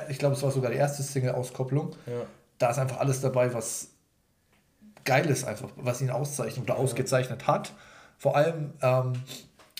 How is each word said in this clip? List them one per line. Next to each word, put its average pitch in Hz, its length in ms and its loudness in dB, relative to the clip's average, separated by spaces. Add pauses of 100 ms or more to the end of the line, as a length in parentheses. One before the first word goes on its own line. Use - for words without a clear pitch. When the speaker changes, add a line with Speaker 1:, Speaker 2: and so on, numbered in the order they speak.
Speaker 1:
ich 139 100 -8
glaube, 139 180 4
es 139 80 -2
war 135 80 2
sogar 127 180 2
die 131 60 0
erste 143 260 2
Single-Auskopplung. 131 880 -2 (160)
Speaker 2:
Ja. 120 160 -4 (360)
Speaker 1:
Da 123 120 4
ist 123 80 0
einfach 127 220 0
alles 131 200 2
dabei, 123 320 2
was - 360 -6 (1160)
geil 143 240 4
ist - 160 0
einfach, - 320 -6
was 123 240 -2
ihn 135 100 0
auszeichnet 123 540 -4
oder - 100 0
Speaker 2:
Ja. - 60 0
Speaker 1:
ausgezeichnet 131 680 0
hat. 190 260 2 (460)
Vor 143 180 2
allem, 151 440 2
ähm, 127 320 2 (680)